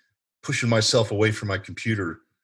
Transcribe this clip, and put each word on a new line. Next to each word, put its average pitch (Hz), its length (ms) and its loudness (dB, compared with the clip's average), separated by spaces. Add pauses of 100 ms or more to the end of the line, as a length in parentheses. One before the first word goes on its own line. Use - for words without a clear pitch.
(420)
pushing 127 260 -2
myself 113 420 4
away 110 220 2
from 107 160 -6
my 98 100 -2
computer 92 640 -6 (240)